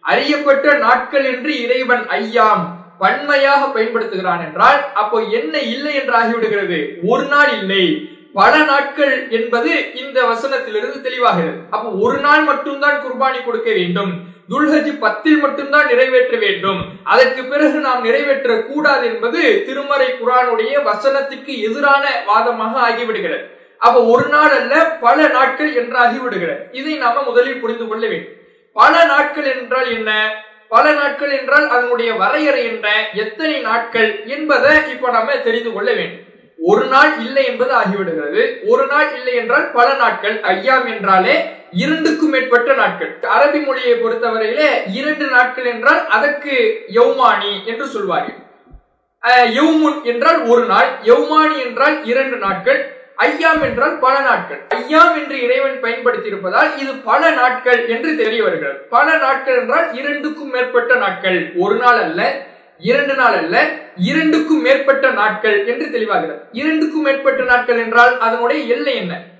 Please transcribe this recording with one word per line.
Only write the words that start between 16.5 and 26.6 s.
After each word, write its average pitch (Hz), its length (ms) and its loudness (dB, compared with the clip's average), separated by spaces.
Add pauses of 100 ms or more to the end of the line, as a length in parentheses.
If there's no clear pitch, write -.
அதற்கு 254 400 2
பிறகு 285 340 0
நாம் 254 240 -2
நிறைவேற்ற 226 600 0
கூடாது 277 440 0
என்பது 233 600 0
திருமறை 277 420 -2
குர்ஆனுடைய 247 720 0
வசனத்துக்கு 269 800 -4
எதிரான 277 440 0 (220)
வாதமாக 226 520 0
ஆகிவிடுகிறது. 214 680 -4 (340)
அப்ப 240 260 4
ஒரு 233 240 4
நாள் 294 220 4
அல்ல, 277 340 2 (160)
பல 277 280 4
நாட்கள் 269 460 0
என்றாகி 240 440 0
விடுகிறது. 190 540 -6